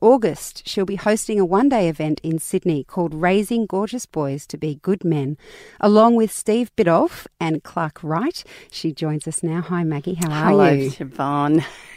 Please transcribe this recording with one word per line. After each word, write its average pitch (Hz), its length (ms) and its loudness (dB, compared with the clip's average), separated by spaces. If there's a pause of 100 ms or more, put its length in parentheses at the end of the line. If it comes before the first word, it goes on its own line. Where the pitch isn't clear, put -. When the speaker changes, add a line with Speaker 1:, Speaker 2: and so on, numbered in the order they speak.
Speaker 1:
August, 214 680 2
she'll 196 180 -2
be 196 100 -6
hosting 214 440 0
a 190 60 4
one-day 220 420 2
event 156 360 -2
in 165 160 -2
Sydney 160 440 -2
called 165 300 -4
Raising 196 540 0
Gorgeous 208 400 -4
Boys 143 400 -6
to - 100 -12
Be 151 240 -6
Good 196 220 -2
Men, 147 340 -2 (420)
along 214 360 6
with 220 160 2
Steve 226 440 -2
Biddulph 196 520 2 (120)
and 156 240 -2
Clark - 400 -8
Wright. 170 400 -4 (280)
She - 200 -6
joins 151 360 -6
us - 160 -6
now. 170 180 -2
Hi, 175 220 -4
Maggie. 156 320 -4
How 170 160 -4
are 151 180 0
Speaker 2:
Hello, 185 220 6
Speaker 1:
you? 139 180 0
Speaker 2:
Siobhan. 143 760 -2 (340)